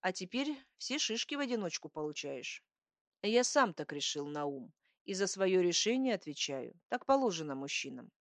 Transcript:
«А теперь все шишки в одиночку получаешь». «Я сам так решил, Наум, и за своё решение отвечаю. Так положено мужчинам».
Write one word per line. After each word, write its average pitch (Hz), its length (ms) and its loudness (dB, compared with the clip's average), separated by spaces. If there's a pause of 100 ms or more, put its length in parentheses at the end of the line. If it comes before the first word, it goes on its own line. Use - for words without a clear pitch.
«А 185 100 0
теперь 262 460 -4 (200)
все - 200 -4
шишки - 380 -2
в 285 40 -4
одиночку 226 500 -2
получаешь». 143 720 -6 (580)
«Я 233 240 4
сам 240 280 4
так 151 200 -8
решил, 147 340 -2
Наум, 147 460 -4 (320)
и 202 80 -4
за 190 140 0
своё 190 340 4
решение 226 540 4
отвечаю. 139 580 -6 (160)
Так - 160 -4
положено 180 500 2
мужчинам». 135 640 -6